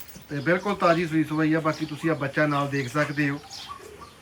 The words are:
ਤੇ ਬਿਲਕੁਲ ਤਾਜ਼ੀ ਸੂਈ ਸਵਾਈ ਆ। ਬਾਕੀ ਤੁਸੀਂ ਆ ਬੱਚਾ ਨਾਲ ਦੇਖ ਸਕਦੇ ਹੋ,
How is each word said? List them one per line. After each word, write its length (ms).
ਤੇ 80
ਬਿਲਕੁਲ 360
ਤਾਜ਼ੀ 320
ਸੂਈ 180
ਸਵਾਈ 300
ਆ। 60
ਬਾਕੀ 260
ਤੁਸੀਂ 240
ਆ 40
ਬੱਚਾ 320
ਨਾਲ 220
ਦੇਖ 200
ਸਕਦੇ 420
ਹੋ, 100